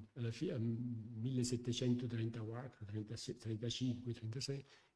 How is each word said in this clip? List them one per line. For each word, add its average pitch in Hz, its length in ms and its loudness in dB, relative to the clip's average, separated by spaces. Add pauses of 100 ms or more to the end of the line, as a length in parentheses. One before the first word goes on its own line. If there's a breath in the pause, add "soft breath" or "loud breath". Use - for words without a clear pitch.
(140)
alla 117 160 0
fi-, 165 200 0
a 139 80 0
millesettecentotrentaquattro, 117 2250 0
trentasei, 107 500 -4
trentacinque, 117 760 0
trentasei, 135 500 -2 (320 soft breath)